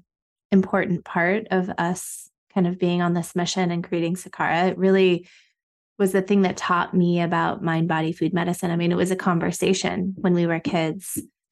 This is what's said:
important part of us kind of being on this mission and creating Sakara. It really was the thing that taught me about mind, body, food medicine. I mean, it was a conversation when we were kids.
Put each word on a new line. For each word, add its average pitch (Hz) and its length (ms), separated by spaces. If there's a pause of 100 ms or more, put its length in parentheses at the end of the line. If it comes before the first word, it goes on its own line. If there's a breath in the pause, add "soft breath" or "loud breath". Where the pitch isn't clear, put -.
(500)
important 190 540
part 185 480
of 185 260
us - 500 (240)
kind 185 140
of 180 140
being 175 200
on 175 140
this 175 220
mission 175 340
and 175 140
creating 170 320
Sakara. 165 540
It 175 80
really 185 500 (720 soft breath)
was 196 100
the 196 100
thing 202 220
that 190 140
taught - 360
me 175 280
about 170 420
mind, 165 240
body, 160 260
food 165 220
medicine. 175 380
I 170 40
mean, 170 140
it 175 60
was 180 160
a 185 40
conversation 180 1000
when 180 180
we 175 120
were 165 120
kids. 165 580 (360)